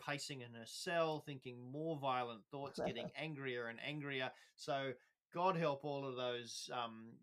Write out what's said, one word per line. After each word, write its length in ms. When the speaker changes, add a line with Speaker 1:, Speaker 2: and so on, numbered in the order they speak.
Speaker 1:
pacing 360
in 120
her 120
cell, 600
thinking 320
more 260
violent 440
thoughts, 340
getting 260
Speaker 2:
<laughs> 40
Speaker 1:
angrier 500
and 180
angrier. 460
So 360
God 240
help 280
all 200
of 120
those, 560
um, 400